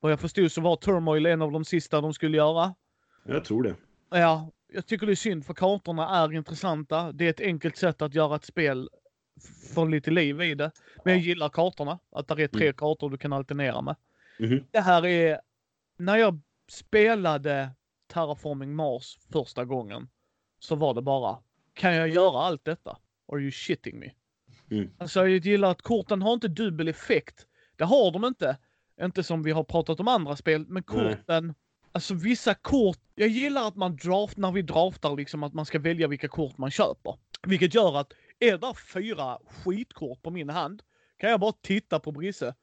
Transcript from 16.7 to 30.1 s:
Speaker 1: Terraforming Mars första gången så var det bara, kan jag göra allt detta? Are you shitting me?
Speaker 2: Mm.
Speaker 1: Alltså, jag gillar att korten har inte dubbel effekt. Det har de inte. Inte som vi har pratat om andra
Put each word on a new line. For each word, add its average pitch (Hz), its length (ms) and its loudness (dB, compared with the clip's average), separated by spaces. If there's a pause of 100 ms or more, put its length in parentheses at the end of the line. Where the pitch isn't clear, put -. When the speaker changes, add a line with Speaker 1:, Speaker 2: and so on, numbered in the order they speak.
Speaker 1:
Terraforming 147 640 -4
Mars 139 440 -4 (140)
första 123 320 -4
gången 123 440 -8 (500)
så - 160 -4
var 147 200 0
det 117 80 -4
bara, 127 360 -2 (360)
kan 185 200 2
jag 165 140 2
göra 170 340 4
allt 170 220 -2
detta? - 340 -8 (340)
Are 147 80 -4
you 139 100 -4
shitting - 480 -8
me? - 120 -18 (600)
Speaker 2:
Mm. 107 280 -2
Speaker 1:
Alltså, 180 220 -2
jag 190 80 6 (180)
gillar 196 240 4
att 180 120 -4
korten 208 400 0
har 214 100 2
inte 233 160 -2
dubbel 165 400 -2
effekt. - 580 -2 (300)
Det 151 80 -2
har 208 280 6
de 190 120 -4
inte. 160 320 -2 (460)
Inte 180 200 -4
som 165 200 -2
vi 156 80 -2
har 156 140 0
pratat 160 360 -2
om 208 80 0
andra 160 280 0